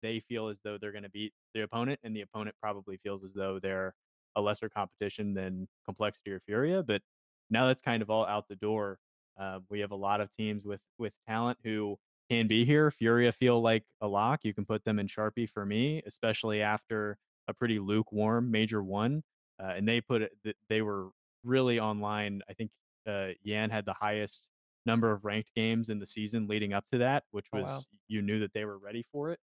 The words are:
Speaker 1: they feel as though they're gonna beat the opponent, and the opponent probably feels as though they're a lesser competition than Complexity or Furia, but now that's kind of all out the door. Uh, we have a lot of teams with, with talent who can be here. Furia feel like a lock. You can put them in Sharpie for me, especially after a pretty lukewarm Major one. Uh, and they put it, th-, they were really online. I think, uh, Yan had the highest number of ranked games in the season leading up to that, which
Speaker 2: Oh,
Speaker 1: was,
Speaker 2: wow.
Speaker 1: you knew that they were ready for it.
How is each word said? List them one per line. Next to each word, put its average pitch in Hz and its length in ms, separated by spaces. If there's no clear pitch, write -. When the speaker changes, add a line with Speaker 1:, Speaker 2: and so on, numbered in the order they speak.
Speaker 1:
they 113 180
feel 110 280
as 104 160
though 104 140
they're 104 140
gonna 104 160
beat 104 240
the 110 80
opponent, 117 400
and 110 120
the 104 80
opponent 104 380
probably 101 380
feels 98 260
as 95 80
though 95 260
they're 95 360
a 107 40
lesser 104 280
competition 101 640
than 95 340
Complexity 104 480
or 95 80
Furia, 147 420
but 107 200
now 117 160
that's 131 160
kind 117 200
of 104 80
all 110 160
out 104 220
the 101 80
door. 104 420
Uh, 95 300
we 104 120
have 101 100
a 101 60
lot 101 240
of 101 160
teams 107 280
with, 101 160
with 110 140
talent 117 360
who 107 360
can 117 160
be 110 180
here. 147 260
Furia 117 420
feel 120 280
like 113 240
a 107 80
lock. 107 360
You 107 100
can 104 100
put 110 200
them 107 140
in 101 80
Sharpie 107 420
for 101 180
me, 131 400
especially 107 560
after 107 560
a 113 60
pretty 113 240
lukewarm 107 720
Major 107 320
one. 107 400
Uh, 95 140
and 101 100
they 117 140
put 117 220
it, 107 100
th-, 107 120
they 110 120
were 98 300
really 123 340
online. 104 680
I 98 60
think, 110 160
uh, 101 220
Yan 107 260
had 104 160
the 98 80
highest 104 560
number 113 260
of 101 120
ranked 107 300
games 113 360
in 104 80
the 101 80
season 107 400
leading 104 260
up 101 200
to 131 60
that, 131 340
which 104 200
Speaker 2:
Oh, 135 80
Speaker 1:
was, 135 80
Speaker 2:
wow. 139 120
Speaker 1:
you 107 140
knew 104 180
that 101 140
they 107 100
were 101 140
ready 107 340
for 147 200
it. 170 140